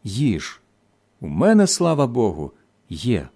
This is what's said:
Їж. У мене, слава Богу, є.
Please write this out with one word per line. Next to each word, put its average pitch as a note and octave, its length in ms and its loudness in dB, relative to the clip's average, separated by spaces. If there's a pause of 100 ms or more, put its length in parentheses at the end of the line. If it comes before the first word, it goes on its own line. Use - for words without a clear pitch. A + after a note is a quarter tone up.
Їж. G#2+ 560 -4 (600)
У - 80 -12
мене, G3 380 4
слава D#3+ 400 0
Богу, G2 460 -2 (360)
є. E2+ 480 -4